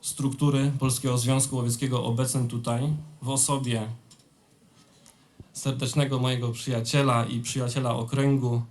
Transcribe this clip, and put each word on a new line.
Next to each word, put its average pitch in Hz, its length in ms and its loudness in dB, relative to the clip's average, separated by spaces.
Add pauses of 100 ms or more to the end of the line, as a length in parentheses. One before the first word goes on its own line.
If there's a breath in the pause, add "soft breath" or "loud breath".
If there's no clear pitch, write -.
struktury 139 760 0
Polskiego 127 400 0
Związku 131 380 2
Łowieckiego 120 480 0
obecne 123 440 0
tutaj 120 400 -2 (340)
w 123 60 -4
osobie 127 580 0 (1700 loud breath)
serdecznego 135 680 0
mojego 123 340 0
przyjaciela 120 720 2
i 117 160 -4
przyjaciela 120 540 -2
okręgu 123 760 2